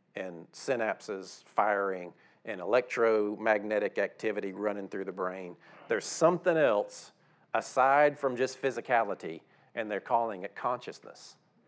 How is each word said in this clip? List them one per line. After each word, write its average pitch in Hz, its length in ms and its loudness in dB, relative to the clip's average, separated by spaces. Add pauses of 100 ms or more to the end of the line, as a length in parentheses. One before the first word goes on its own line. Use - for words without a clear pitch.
(160)
and 90 380 -10
synapses 107 880 -6
firing 98 720 -2 (320)
and 98 160 -8
electromagnetic 107 1400 2
activity 98 560 -2
running 101 340 -4
through 95 160 -8
the 92 80 -6
brain. 92 440 -8 (340)
There's 107 160 0
something 170 500 2
else 113 560 2 (420)
aside 139 640 4
from 127 200 -2
just 127 240 0
physicality, 110 800 0 (340)
and 110 160 -4
they're 98 80 -2
calling 113 440 0
it 101 120 -10
consciousness. - 800 -8 (320)